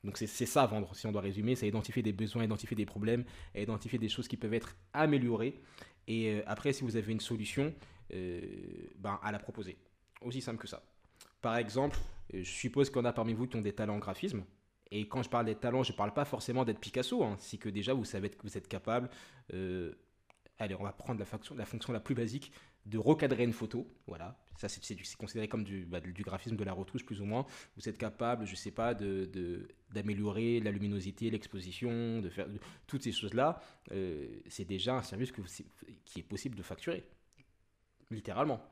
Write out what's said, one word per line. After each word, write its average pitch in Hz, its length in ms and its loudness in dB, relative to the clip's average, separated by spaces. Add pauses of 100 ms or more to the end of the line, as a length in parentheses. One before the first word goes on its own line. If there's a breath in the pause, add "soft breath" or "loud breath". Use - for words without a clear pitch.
Donc, 101 140 -4
c'est, 107 100 -2
c'est - 180 -2
ça, 135 200 6
vendre, 104 300 0
si - 120 -8
on 110 40 2
doit 104 100 2
résumer, 104 340 2
c'est 107 120 0
identifier 110 360 2
des 104 100 2
besoins, 110 300 0
identifier 107 320 0
des 104 100 2
problèmes, 113 400 2 (280 loud breath)
et 101 100 -2
identifier 110 360 -2
des 107 100 2
choses - 180 0
qui - 100 0
peuvent 107 160 0
être - 220 0 (180)
améliorées. 131 640 6 (480 loud breath)
Et, 110 220 4
euh, 104 160 4
après, 135 280 2
si 135 100 0
vous 113 140 2
avez 107 140 2
une 110 80 2
solution, 131 540 0 (400 loud breath)
euh, 90 260 -2 (600)
ben, 101 240 -2
à 107 80 0
la 104 80 -2
proposer. 98 380 -8 (440)
Aussi 123 200 -4
simple 113 180 -4
que 107 80 -10
ça. - 160 -10 (580 loud breath)
Par 117 160 2
exemple, 120 400 2 (380 loud breath)
euh, 92 80 -2
je 90 80 -6
suppose 135 380 4
qu'il - 80 2
y 120 40 6
en 120 40 2
a 117 80 4
parmi 113 200 2
vous 123 140 2
qui 123 80 -6
ont 110 60 2
des 101 120 2
talents 104 220 0
en 104 40 0
graphisme. 101 440 -2 (480)
Et 104 160 0
quand 127 160 0
je - 60 -4
parle 117 180 4
des 107 80 2
talents, 123 260 2
je 123 120 2
parle 101 200 2
pas 143 120 4
forcément 127 400 2
d'être 113 140 2
Picasso, 165 440 2
hein. 104 160 2
C'est - 180 -10
que 110 120 -4
déjà, 104 240 2
vous 123 120 2
savez 98 240 -2
que - 140 -10
vous 101 140 -6
êtes - 100 -8
capable, 117 420 0 (440 loud breath)
euh... 92 400 -2 (680)
allez, 98 160 -2
on 90 80 -6
va 98 80 -2
prendre - 280 -4
la 101 60 -2
fonction, - 300 -10
la 107 100 -4
fonction - 280 -4
la 107 60 0
plus 135 140 -2
basique 117 380 -2 (340 loud breath)
de 107 140 0
recadrer 131 440 8
une 117 100 4
photo. - 340 -4 (180)
Voilà. 87 320 -10 (200)
Ça, 101 120 -4
c'est, - 140 -8
c'est - 100 -8
du, 92 100 -10
c'est - 140 -10
considéré 110 300 -4
comme 110 160 0
du, 95 220 -4
bah, 87 140 -2
du 87 140 -6 (100)
graphisme, 98 320 -2
de 101 80 0
la 95 100 0
retouche, 98 300 -4
plus 101 180 -6
ou 101 40 -2
moins. 120 200 2 (300 loud breath)
Vous 107 140 -6
êtes - 80 -6
capable, 117 480 0
je 95 100 -6
sais 95 160 -8
pas, 117 220 2
de, 98 320 0
de, 87 420 -4 (240)
d'améliorer 104 680 2
la 107 100 2
luminosité, 101 640 0
l'exposition, 113 920 -2
de 90 80 -2
faire 87 180 -4
de, 104 120 -8 (260 loud breath)
toutes 135 160 -2
ces 120 100 0
choses-là. 127 480 4 (320 loud breath)
Euh, 90 360 -2 (200)
c'est - 180 -6
déjà 98 300 2
un 120 60 2
service 120 300 -2
que 110 100 -8
vous, 92 60 -6
c'est, - 180 -12 (400)
qui - 140 -10
est - 40 -10
possible 107 320 -6
de 98 80 -8
facturer. 175 400 -4 (1080)
Littéralement. 113 500 0 (100)